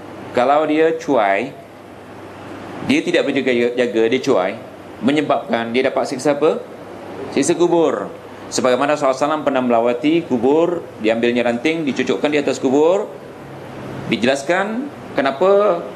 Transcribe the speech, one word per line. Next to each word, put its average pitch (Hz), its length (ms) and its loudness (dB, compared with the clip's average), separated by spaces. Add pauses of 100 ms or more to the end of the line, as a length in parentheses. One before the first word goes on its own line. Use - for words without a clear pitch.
(340)
kalau 143 320 4
dia 160 320 2
cuai, 117 560 0 (1400)
dia 147 160 2
tidak 143 240 2
berjaga-jaga, 120 800 2
dia 127 100 2
cuai, 101 320 2 (460)
menyebabkan 135 720 0
dia 131 160 2
dapat 123 240 0
siksa 143 240 0
apa? 160 240 2 (720)
Siksa 151 240 2
kubur. 156 560 2 (400)
Sebagaimana 131 480 2
Rasulullah 135 160 2
sallallahu 131 80 -4
alaihi - 0 -
wasallam 151 240 0
pernah 131 160 0
melawati 120 520 2 (120)
kubur, 151 560 2 (160)
diambilnya 117 480 2
ranting, 156 400 0
dicucukkan 127 400 0
di 147 160 2
atas 139 160 0
kubur, 160 480 4 (1040)
dijelaskan 185 800 0 (240)
kenapa 185 640 4 (180)